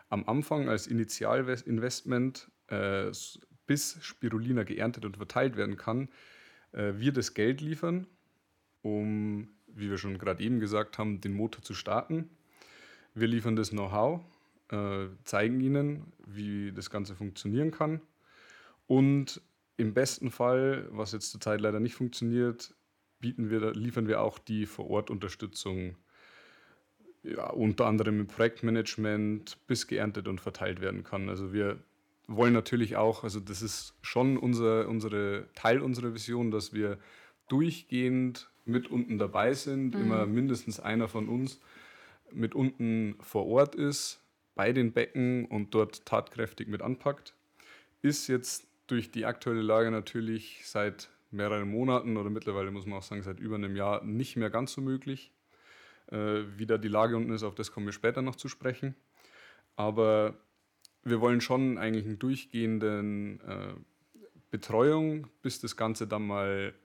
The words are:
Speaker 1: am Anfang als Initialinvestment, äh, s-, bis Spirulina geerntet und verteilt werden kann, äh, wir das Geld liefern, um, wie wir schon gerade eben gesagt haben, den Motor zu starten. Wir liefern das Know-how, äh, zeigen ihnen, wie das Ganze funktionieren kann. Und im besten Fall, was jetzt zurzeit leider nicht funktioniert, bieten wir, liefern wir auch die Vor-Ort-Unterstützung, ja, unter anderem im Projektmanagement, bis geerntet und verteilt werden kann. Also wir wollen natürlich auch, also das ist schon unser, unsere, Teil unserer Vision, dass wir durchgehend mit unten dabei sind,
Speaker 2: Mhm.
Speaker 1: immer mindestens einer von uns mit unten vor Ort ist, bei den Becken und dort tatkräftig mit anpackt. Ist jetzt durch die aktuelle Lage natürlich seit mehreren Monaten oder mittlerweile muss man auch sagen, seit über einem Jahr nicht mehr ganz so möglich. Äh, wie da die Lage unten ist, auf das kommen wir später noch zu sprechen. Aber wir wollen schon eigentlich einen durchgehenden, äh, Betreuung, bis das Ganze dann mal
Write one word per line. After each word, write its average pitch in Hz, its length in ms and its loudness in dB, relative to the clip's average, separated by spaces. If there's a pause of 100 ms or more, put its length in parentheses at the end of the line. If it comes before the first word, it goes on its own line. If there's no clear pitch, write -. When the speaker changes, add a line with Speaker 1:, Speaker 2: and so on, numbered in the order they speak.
Speaker 1:
am 101 180 -2
Anfang 143 420 0
als 107 180 0
Initialinvestment, 123 1600 0 (180)
äh, 101 380 0
s-, - 320 -10 (260)
bis - 360 0
Spirulina 113 640 -2
geerntet 110 420 -4
und 98 120 -8
verteilt 127 400 0
werden 101 200 -2
kann, 123 320 -4 (640)
äh, 101 240 -2
wir 131 160 2
das 127 200 -2
Geld 127 280 2
liefern, 170 440 -2 (760)
um, 107 640 -2 (200)
wie 104 220 -8
wir 98 80 -2
schon 95 220 -6
gerade 92 240 -2
eben 117 160 2
gesagt 107 400 0
haben, 104 220 -2
den 98 120 -4
Motor 110 300 -4
zu - 100 -10
starten. 120 560 -2 (840)
Wir 113 120 2
liefern 113 280 2
das 107 160 0
Know-how, 107 500 0 (480)
äh, 98 380 -4 (160)
zeigen 113 380 2
ihnen, 143 500 0 (160)
wie 101 460 -6
das 98 160 -10
Ganze 101 260 -6
funktionieren 104 560 -2
kann. 156 300 -2 (840)
Und 135 540 4 (360)
im 107 160 2
besten 131 380 2
Fall, 131 600 2
was 104 200 -4
jetzt 107 200 -6
zurzeit 107 300 -2
leider 107 180 2
nicht 117 160 0
funktioniert, 120 760 -2 (460)
bieten 120 300 -2
wir, 110 240 2
liefern 113 340 -2
wir 107 140 2
auch 107 160 0
die 107 300 -4
Vor-Ort-Unterstützung, 95 1300 -4 (1300)
ja, - 260 -6
unter 113 380 4
anderem 107 320 2
im 104 80 -2
Projektmanagement, 107 1400 0
bis - 220 -2
geerntet 104 400 -2
und 95 120 -4
verteilt 95 420 -6
werden 98 220 -4
kann. 98 260 -6
Also 95 240 -6
wir 101 260 0 (480)
wollen 120 260 8
natürlich 117 440 2
auch, 110 260 4
also 107 160 -6
das 98 220 -8
ist - 400 -8
schon 131 360 2
unser, 113 500 4
unsere, 104 680 -2
Teil 120 260 4
unserer 120 320 -2
Vision, 117 380 -2
dass 104 220 -2
wir 104 240 0 (500)
durchgehend 127 1000 2 (160)
mit 120 240 0
unten 117 280 0
dabei 104 360 4
sind, 135 420 -2
Speaker 2:
Mhm. - 60 0
Speaker 1:
immer 110 260 4
mindestens 120 520 0
einer 110 280 0
von 110 220 -4
uns 127 300 -2 (720)
mit 113 240 -2
unten 113 640 2
vor 98 260 0
Ort 135 280 6
ist, - 440 -2 (360)
bei 101 160 4
den 123 220 4
Becken 123 520 0
und 104 280 -4
dort - 320 2
tatkräftig - 600 -2
mit 104 140 -6
anpackt. 127 520 -4 (680)
Ist 143 260 2
jetzt 127 400 -2 (200)
durch 120 240 -2
die 110 140 -4
aktuelle 117 380 -2
Lage 110 280 6
natürlich 110 720 -4
seit 104 460 -4 (220)
mehreren 104 380 -2
Monaten 120 480 2
oder 104 120 -2
mittlerweile 101 420 -2
muss 98 140 -8
man 101 140 -8
auch 95 40 -10
sagen, 104 200 -10
seit 92 160 -8
über 110 160 -4
einem 98 200 -4
Jahr 101 280 0
nicht 110 320 -4
mehr 110 160 0
ganz 120 220 -2
so - 80 -8
möglich. 131 500 -4 (800)
Äh, 107 320 0 (140)
wie 107 100 -4
da 113 100 6
die 107 100 -4
Lage 110 300 6
unten 117 140 0
ist, 110 120 -2
auf 101 120 -4
das - 160 -6
kommen 104 160 -6
wir 101 60 -4
später 120 280 2
noch 131 140 -2
zu - 120 -10
sprechen. 131 480 -4 (800)
Aber 107 600 4 (680)
wir 117 160 2
wollen 120 220 6
schon 127 380 2
eigentlich 110 260 0
einen 107 140 -6
durchgehenden, 107 1200 -2
äh, 98 320 -8 (800)
Betreuung, 151 760 2 (140)
bis - 180 -4
das 117 180 -8
Ganze 110 300 -2
dann 107 200 -2
mal 98 460 -2 (120)